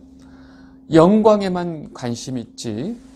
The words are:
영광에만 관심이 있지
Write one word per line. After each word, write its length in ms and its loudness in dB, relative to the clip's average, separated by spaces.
영광에만 1000 2
관심이 480 -10
있지 560 -10